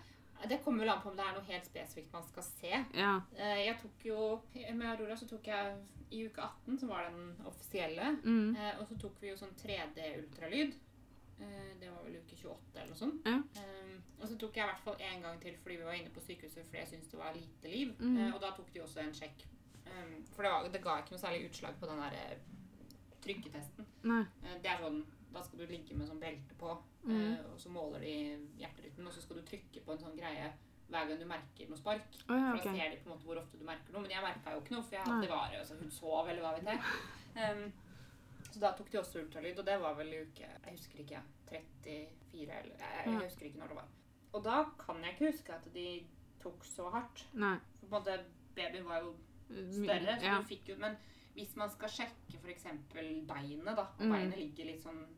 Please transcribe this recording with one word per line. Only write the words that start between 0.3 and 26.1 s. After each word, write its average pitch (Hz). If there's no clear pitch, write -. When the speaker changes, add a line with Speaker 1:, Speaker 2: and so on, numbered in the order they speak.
Speaker 1:
Det 262
kommer 226
vel 220
an 196
på 202
om 190
det 196
er 190
noe 196
helt 180
spesifikt -
man 170
skal -
se. -
Speaker 2:
Ja. 196
Speaker 1:
Eh, 202
jeg 226
tok -
jo, 214
med 233
Aurora 220
så 233
tok 220
jeg, 202
i 220
uke -
atten, -
som 240
var 170
den 175
offisielle, 180
Speaker 2:
Mm. 220
Speaker 1:
eh, 208
og 208
så 220
tok 196
vi 202
jo -
sånn 190
tre 196
D 160
ultralyd. 180
Eh, 196
det 180
var 170
vel 85
uke 170
tjueåtte -
eller 160
noe -
sånt. 302
Speaker 2:
Ja. 247
Speaker 1:
Ehm, 190
og 220
så 226
tok 214
jeg 220
i 196
hvert -
fall 208
en 180
gang 165
til 165
fordi 175
vi 165
var 175
inne 165
på 165
sykehuset, 165
fordi 165
jeg -
syntes 160
det 160
var 160
lite 165
liv. 254
Speaker 2:
Mm. 247
Speaker 1:
Eh, 226
og 196
da 190
tok -
de 165
også 156
en 151
sjekk. 143
Ehm, 170
for 202
det 185
var, 185
det 185
ga 160
ikke -
noe 180
særlig 170
utslag 170
på 160
den 147
der, -
eh, -
trykketesten. 196
Speaker 2:
Nei. 233
Speaker 1:
Eh, 175
det 185
er 175
sånn, 151
da 180
skal 170
du 170
ligge 160
med 147
sånn 156